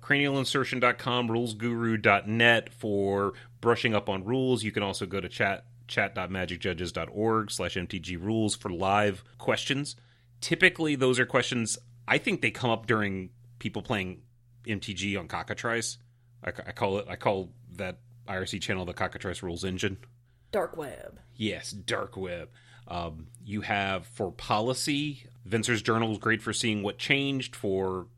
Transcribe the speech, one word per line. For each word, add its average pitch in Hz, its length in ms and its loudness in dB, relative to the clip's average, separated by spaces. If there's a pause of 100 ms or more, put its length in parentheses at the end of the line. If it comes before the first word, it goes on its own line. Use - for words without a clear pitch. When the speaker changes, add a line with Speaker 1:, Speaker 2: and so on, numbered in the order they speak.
Speaker 1:
cranial 143 380 2
insertion 131 400 0
dot 120 200 4
com, 123 320 0
rules 117 240 0
guru 117 420 0
dot 101 320 4
net 117 440 6
for 98 600 0 (280)
brushing 117 340 4
up 101 140 2
on 95 160 -2
rules. 127 380 2
You 107 100 -2
can 104 100 0
also 98 240 -2
go 95 140 -2
to 90 80 -6
chat, 98 360 0 (240)
chat 101 260 0
dot 92 160 -4
magic 90 300 -4
judges 87 320 -2
dot 82 180 -4
org 110 400 0
slash - 260 -2
M 87 100 -2
T 95 120 -6
G 87 180 -6
rules 107 380 2
for - 160 -6
live 98 540 2 (140)
questions. 139 580 0 (440)
Typically, 165 560 2
those 127 240 4
are 123 60 4
questions, 120 520 0 (300)
I 123 100 4
think 196 220 0
they 113 100 2
come 120 200 0
up 110 160 0
during 98 440 0 (300)
people 107 200 -4
playing 92 420 -4 (440)
M 104 140 -2
T - 120 -8
G 98 240 -2
on 82 120 -6
Cockatrice. 113 720 -4 (440)
I - 80 -4
ca-, - 160 -12
I 90 60 -10
call 101 260 0
it, 101 100 -6
I 90 80 -8
call 95 360 0 (240)
that 90 240 -6 (260)
I 95 100 -6
R 92 100 -2
C 101 120 -6
channel 92 260 -2
the 87 80 -6
Cockatrice 92 480 -4
Rules 85 240 -6
Engine. 95 340 -2 (520)
Speaker 2:
Dark 185 260 -2
Web. - 440 -10 (160)
Speaker 1:
Yes, 98 340 -4
Dark 101 460 -4
Web. 87 340 -6 (380)
Um, 82 400 -6 (160)
you 101 160 -4
have 98 480 0
for 92 240 -4
policy, 131 920 0 (180)
Vincer's 117 380 2
Journal 113 280 4
is 104 80 0
great 110 240 2
for 110 100 -2
seeing 107 300 0
what 101 160 -2
changed 139 560 0
for 95 640 -2